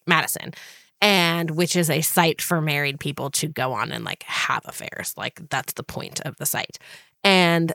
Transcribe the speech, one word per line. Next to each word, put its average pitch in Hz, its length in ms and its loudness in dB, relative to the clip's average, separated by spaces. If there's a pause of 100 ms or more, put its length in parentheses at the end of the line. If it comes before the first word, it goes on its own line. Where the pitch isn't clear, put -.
Madison, - 480 0 (480)
and 170 520 4
which 170 240 0
is 170 120 4
a 156 120 2
site 165 420 2
for 170 180 0
married 147 380 0
people 139 320 -6
to - 160 -2
go 131 260 -2
on 113 200 -2
and, 117 120 -6
like, 92 200 -8
have - 400 -2
affairs. - 520 -10
Like, 131 320 -8
that's - 260 -4
the - 100 -8
point - 380 -10
of - 160 -8
the - 80 -8
site. - 300 -4 (460)
And 170 520 6